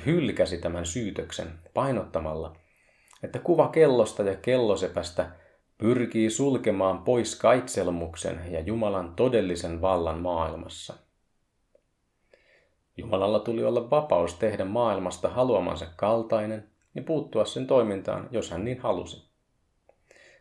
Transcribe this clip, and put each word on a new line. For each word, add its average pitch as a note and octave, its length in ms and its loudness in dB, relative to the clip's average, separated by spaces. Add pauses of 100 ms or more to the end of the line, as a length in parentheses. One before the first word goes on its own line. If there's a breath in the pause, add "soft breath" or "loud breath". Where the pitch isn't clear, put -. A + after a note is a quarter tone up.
hylkäsi F#2 520 2
tämän E2+ 280 -4
syytöksen F2 640 -6 (220)
painottamalla, D#2+ 800 -4 (640 soft breath)
että - 160 -8
kuva D#3 300 4
kellosta B2+ 540 4
ja G2 120 0
kellosepästä F#2 960 0 (480 loud breath)
pyrkii A2+ 520 2
sulkemaan G#2 680 2
pois A#2+ 380 0
kaitselmuksen F2 1160 0
ja E2 80 -4
Jumalan G2 540 -2
todellisen F2 640 0
vallan F2 380 2
maailmassa. E2 920 -6 (1800 soft breath)
Jumalalla G2 440 0
tuli A#2 240 -2
olla A#2 260 0
vapaus A#2 440 2
tehdä G2+ 300 -2
maailmasta F#2+ 640 0
haluamansa F2+ 580 0 (100)
kaltainen G#2+ 720 0 (260)
ja - 80 -8
puuttua D3 420 -2
sen C3 220 -6
toimintaan, G#2 640 2
jos A2 200 -4
hän F2 140 -4
niin B2+ 160 -6
halusi. F#2+ 440 -4 (1160 soft breath)